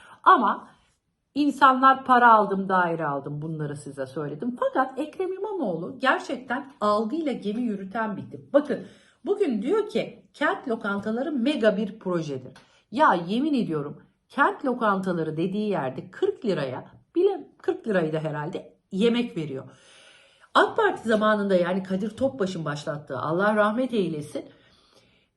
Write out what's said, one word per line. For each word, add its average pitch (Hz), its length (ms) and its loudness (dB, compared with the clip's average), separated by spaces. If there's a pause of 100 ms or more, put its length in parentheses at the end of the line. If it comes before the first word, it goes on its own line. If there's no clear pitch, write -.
(220)
Ama 233 460 4 (680)
insanlar 269 680 6
para 240 280 8
aldım, 196 360 4
daire 170 380 0
aldım 143 360 -4
bunları 151 340 -6
size 135 300 -10
söyledim. 156 540 -6
Fakat 277 380 0
Ekrem 370 340 -6
İmamoğlu 359 680 -6
gerçekten 269 840 -2
algıyla 226 520 0
gemi 208 300 -6
yürüten 208 540 -4
bir 127 140 -12
tip. - 220 -18
Bakın 285 340 2 (380)
bugün 330 380 0
diyor 403 260 0
ki - 460 -6
kent 330 340 -2
lokantaları 220 640 -4
mega 226 440 2
bir - 220 -4
projedir. 147 540 -4 (380)
Ya 254 240 4
yemin 226 400 -2
ediyorum 156 480 -4 (260)
kent 339 360 0
lokantaları 190 720 0
dediği 185 320 -2
yerde 151 420 -4
kırk - 340 -4
liraya 151 400 -4 (300)
bile 359 340 0 (100)
kırk - 300 -6
lirayı 170 240 0
da 160 60 -2
herhalde 151 560 -8 (180)
yemek 233 440 0
veriyor. 139 280 -6 (880)
ak 403 220 4
Parti 392 320 0
zamanında 208 460 2
yani 180 280 2
Kadir 190 280 -4
Topbaş'ın 196 540 -2
başlattığı 147 540 -6
Allah 196 380 0
rahmet 214 360 2
eylesin. 160 520 -4 (920)